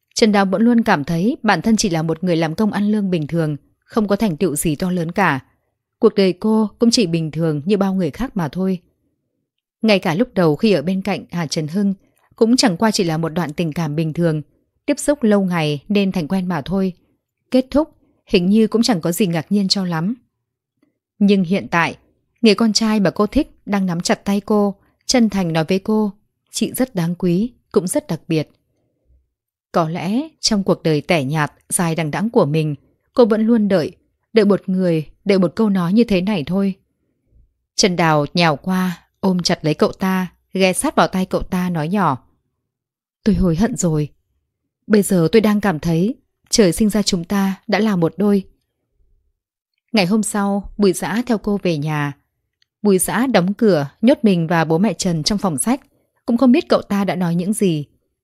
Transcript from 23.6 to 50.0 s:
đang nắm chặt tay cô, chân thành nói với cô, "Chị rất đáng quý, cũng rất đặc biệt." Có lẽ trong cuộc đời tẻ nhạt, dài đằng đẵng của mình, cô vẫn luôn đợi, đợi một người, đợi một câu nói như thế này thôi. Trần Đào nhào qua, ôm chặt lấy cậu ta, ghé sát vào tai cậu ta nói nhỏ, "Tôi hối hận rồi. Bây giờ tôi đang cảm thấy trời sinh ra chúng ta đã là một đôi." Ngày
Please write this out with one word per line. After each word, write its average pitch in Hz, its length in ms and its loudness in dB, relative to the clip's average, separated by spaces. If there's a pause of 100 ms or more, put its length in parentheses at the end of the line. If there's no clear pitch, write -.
đang 196 200 -2
nắm 170 140 -4
chặt - 240 -2
tay 202 160 -2
cô, 202 340 0 (320)
chân 233 240 2
thành 180 220 -4
nói 160 160 0
với 190 100 0
cô, 214 340 -2 (380)
"Chị - 220 -4
rất 262 220 -4
đáng 175 200 -2
quý, 185 380 -2 (200)
cũng 175 140 2
rất 294 200 -4
đặc 160 220 -6
biệt." 156 220 -2 (1200)
Có 165 160 0
lẽ 202 400 -4 (120)
trong 196 240 -2
cuộc 180 180 0
đời 156 180 0
tẻ 156 240 0
nhạt, 147 280 -2 (160)
dài 170 260 -2
đằng 160 160 -4
đẵng 175 200 -4
của 208 160 2
mình, 156 280 -2 (400)
cô - 100 4
vẫn 220 220 2
luôn 220 220 2
đợi, 175 280 -2 (360)
đợi 214 120 4
một 196 240 2
người, 180 380 0 (180)
đợi 196 140 2
một 175 180 2
câu 226 120 0
nói 185 240 0
như 233 120 6
thế 196 160 0
này 185 260 -2
thôi. 190 280 -2 (1000)
Trần 185 220 0
Đào 156 380 2
nhào 165 220 2
qua, 185 480 -4 (160)
ôm 180 220 0
chặt - 200 -2
lấy 151 120 0
cậu - 180 0
ta, 190 400 -4 (200)
ghé 185 200 2
sát - 240 -4
vào 175 120 4
tai 185 180 -2
cậu - 160 -4
ta 180 280 -4
nói 160 180 -2
nhỏ, 175 360 -2 (1000)
"Tôi 202 100 2
hối 170 220 0
hận 226 200 -2
rồi. 156 320 -2 (760)
Bây 208 160 4
giờ 170 300 2
tôi 226 80 6
đang 208 200 2
cảm 185 180 -2
thấy 170 360 0 (360)
trời 190 220 4
sinh 214 180 0
ra 208 120 0
chúng 175 220 -4
ta 196 420 -2
đã 196 120 0
là 214 180 0
một 165 200 0
đôi." 202 280 0 (1500)
Ngày 202 140 2